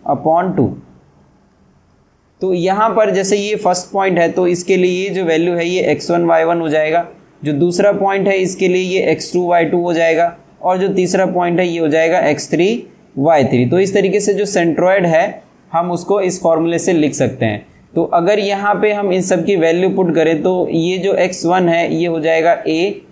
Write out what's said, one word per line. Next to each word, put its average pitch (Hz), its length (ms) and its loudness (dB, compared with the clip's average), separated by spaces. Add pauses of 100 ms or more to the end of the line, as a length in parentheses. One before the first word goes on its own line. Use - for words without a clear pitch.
(120)
upon 170 460 0
two। 110 180 0 (1700)
तो 185 120 -2
यहाँ 190 360 0
पर 214 220 2
जैसे 190 260 0
ये 208 180 -2
first 180 360 -2
point 190 280 0
है 165 120 2
तो 180 160 0
इसके 175 300 0
लिए 180 260 0
ये 196 60 -4
जो 190 160 -4
value 165 280 0
है 170 140 -2
ये 180 140 -2
एक्स 147 300 -2
वन 170 140 0
वाई 165 180 2
वन 170 180 0
हो 165 80 -4
जाएगा, 156 360 0 (380)
जो 151 100 -2
दूसरा 175 380 2
point 196 360 0
है 196 100 2
इसके 185 300 0
लिए 180 160 0
ये 185 280 -2
एक्स - 220 -6
टू 180 140 0
वाई 170 180 2
टू 175 160 0
हो 175 120 -2
जाएगा, 165 420 0 (260)
और 185 160 0
जो 190 100 0
तीसरा 185 380 0
point 175 340 0
है 180 80 2
ये 170 120 -4
हो 160 80 0
जाएगा 160 320 2
एक्स 151 320 -2
थ्री 170 160 2 (500)
वाई 147 260 4
थ्री। 123 220 2
तो 165 140 0
इस 196 140 0
तरीके 196 260 2
से 202 140 0
जो 196 120 -2
centroid 180 600 0
है 170 380 0 (280)
हम 175 200 -2
उसको 175 300 -2
इस 185 220 -2
formula 165 360 2
से 180 140 0
लिख 151 200 2
सकते 120 320 -2
हैं। 107 200 -4 (300)
तो 165 80 0
अगर 175 360 0
यहाँ 202 360 -2
पे 208 180 0
हम 202 200 -2
इन 185 80 0
सब 185 240 0
की 196 100 2
value 170 340 2
put 185 260 0
करें 160 280 2
तो 180 280 0
ये 170 260 -2
जो 185 160 -2
एक्स 185 320 -2
वन 175 240 2
है 165 260 0
ये 165 120 -2
हो 165 120 -4
जाएगा 160 440 0
A, 165 280 -2 (200)